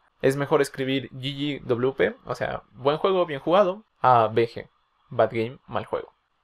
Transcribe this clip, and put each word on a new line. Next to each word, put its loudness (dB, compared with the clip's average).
Es 2
mejor 2
escribir -4
G -8
G -18
W 0
P, 0
o -8
sea, -6
buen 0
juego, 0
bien -10
jugado, 2
a 6
B 2
G, -14
bad 2
game, -6
mal -6
juego. -8